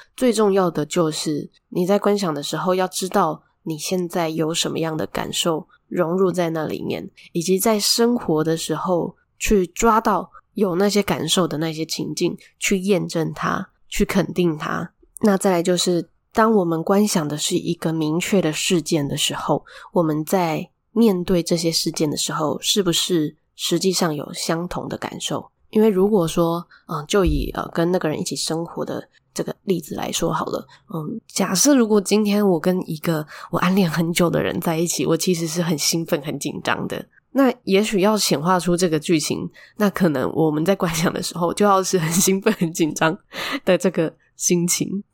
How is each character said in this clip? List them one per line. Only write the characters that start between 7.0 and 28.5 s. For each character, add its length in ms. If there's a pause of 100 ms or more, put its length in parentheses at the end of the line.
以 80
及 160
在 220
生 360
活 280
的 120
时 200
候 400 (240)
去 260
抓 340
到 300 (240)
有 220
那 120
些 140
感 260
受 200
的 100
那 160
些 100
情 300
境， 240 (220)
去 180
验 300
证 260
它， 360 (200)
去 160
肯 260
定 240
它。 360 (300)
那 140
再 160
来 120
就 120
是， 320 (240)
当 220
我 100
们 200
观 220
想 220
的 80
是 220
一 160
个 180
明 280
确 200
的 140
事 260
件 280
的 100
时 160
候， 320 (260)
我 120
们 200
在 460 (220)
面 320
对 180
这 160
些 140
事 200
件 200
的 40
时 160
候， 300
是 220
不 80
是 440 (200)
实 220
际 140
上 220
有 200
相 340
同 200
的 100
感 220
受？ 300 (200)
因 120
为 80
如 200
果 160
说， 400 (220)
嗯， 180
就 200
以， 280
呃， 200
跟 180
那 80
个 80
人 100
一 60
起 100
生 320